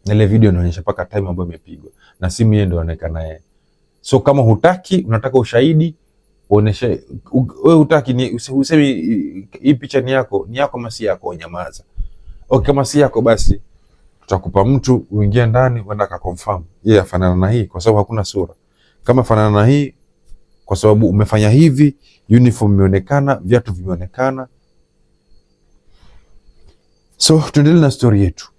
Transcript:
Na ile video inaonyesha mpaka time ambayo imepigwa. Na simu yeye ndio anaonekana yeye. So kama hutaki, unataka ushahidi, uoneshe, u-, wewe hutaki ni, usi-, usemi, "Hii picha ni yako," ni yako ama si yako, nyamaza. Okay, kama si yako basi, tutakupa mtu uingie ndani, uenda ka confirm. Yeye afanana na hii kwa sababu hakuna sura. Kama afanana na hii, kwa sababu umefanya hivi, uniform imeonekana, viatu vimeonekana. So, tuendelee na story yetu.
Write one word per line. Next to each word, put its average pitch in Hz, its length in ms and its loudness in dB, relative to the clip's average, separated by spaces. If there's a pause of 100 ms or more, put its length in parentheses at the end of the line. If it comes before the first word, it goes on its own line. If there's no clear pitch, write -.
Na 104 80 -2
ile 107 120 4
video 107 240 4
inaonyesha 87 300 -2
mpaka 92 240 -6
time 98 240 -8
ambayo 87 200 -8
imepigwa. 82 420 -20 (300)
Na 90 100 0
simu 110 240 2
yeye 104 120 2
ndio 87 140 -2
anaonekana 80 420 -8
yeye. 80 180 -14 (600)
So 131 200 0
kama 139 220 2
hutaki, 175 680 2
unataka 131 300 -2
ushahidi, 156 560 0 (560)
uoneshe, 104 540 0 (280)
u-, 127 140 0 (180)
wewe 160 140 6
hutaki 143 340 2
ni, 123 180 -2
usi-, 120 220 -10
usemi, 143 320 0 (760)
"Hii 143 120 2
picha 135 260 -4
ni 127 100 -8
yako," 127 400 -4
ni 117 80 -10
yako 139 200 -4
ama 120 120 -10
si 110 140 -12
yako, 92 300 -6
nyamaza. 85 500 -14 (640)
Okay, 131 180 0
kama 139 180 0
si 147 160 0
yako 131 220 0
basi, - 380 2 (600)
tutakupa 95 440 -2
mtu 127 460 0
uingie 104 360 0
ndani, 120 340 0
uenda 104 260 -6
ka 90 120 -14
confirm. 90 460 -8 (200)
Yeye 104 160 4
afanana 90 360 -2
na 95 140 0
hii 117 140 -2
kwa 90 160 -12
sababu 107 180 2
hakuna 104 260 -2
sura. 92 300 -8 (500)
Kama 123 180 2
afanana 107 280 2 (100)
na 107 60 4
hii, 139 280 0 (680)
kwa 95 120 -4
sababu 107 320 4
umefanya 107 420 2
hivi, 143 460 4 (340)
uniform 117 440 4
imeonekana, 98 600 0 (100)
viatu 113 280 0
vimeonekana. 95 760 -8 (2750)
So, 160 260 2 (100)
tuendelee 151 280 4
na 143 100 4
story 107 320 2
yetu. - 360 -4